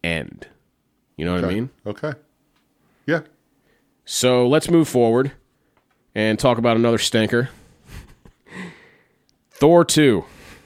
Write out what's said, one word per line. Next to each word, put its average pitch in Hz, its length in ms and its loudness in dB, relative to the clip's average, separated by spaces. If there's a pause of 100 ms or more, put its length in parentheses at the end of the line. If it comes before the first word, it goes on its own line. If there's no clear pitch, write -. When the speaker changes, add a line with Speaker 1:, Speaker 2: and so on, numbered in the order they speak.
Speaker 1:
end. 80 420 -8 (720)
You 76 80 -8
know 87 100 -2
what 87 80 -2
I 82 60 -2
Speaker 2:
Okay. 90 80 -4
Speaker 1:
mean? 123 140 -6 (160)
Speaker 2:
Okay. 120 260 -8 (920)
Yeah. 156 160 -2 (840)
Speaker 1:
So 123 420 0
let's 151 240 0
move 165 160 4
forward 123 460 0 (840)
and 107 240 0
talk 123 200 2
about 117 180 0
another 117 220 2
stinker. 117 520 -2 (360)
<laughs> - 1600 -20
Thor 165 340 4
two. 127 400 2 (420)